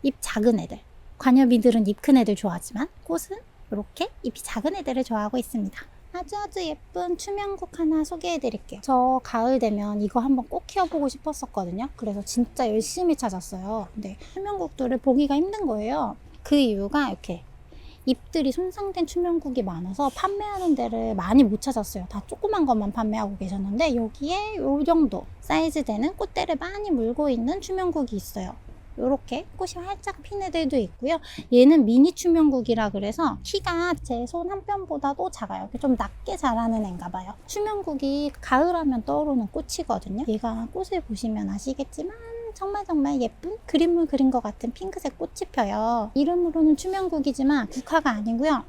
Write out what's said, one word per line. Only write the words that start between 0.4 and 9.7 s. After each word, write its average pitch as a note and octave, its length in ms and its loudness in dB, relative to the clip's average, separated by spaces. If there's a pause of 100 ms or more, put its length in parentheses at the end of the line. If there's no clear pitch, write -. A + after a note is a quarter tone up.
애들, - 180 -10 (400)
관엽이들은 B3 680 6
잎 G#3 160 -2
큰 C#4 140 6
애들 G#3+ 200 4
좋아하지만 G#3 520 -4 (160)
꽃은 G4 360 -6 (320)
이렇게 G#3 380 -6 (120)
잎이 - 200 -6
작은 D4 340 -4
애들을 C4 280 -2
좋아하고 G#3+ 340 -2
있습니다. G#3+ 420 -4 (320)
아주 F4+ 240 -8
아주 G#4 280 -6
예쁜 F4 520 -6
추명국 G4+ 640 -8
하나 D#4 240 2
소개해드릴게요. D4 800 -6
저 B3+ 400 4
가을 A#3+ 380 0
되면 G#3 420 0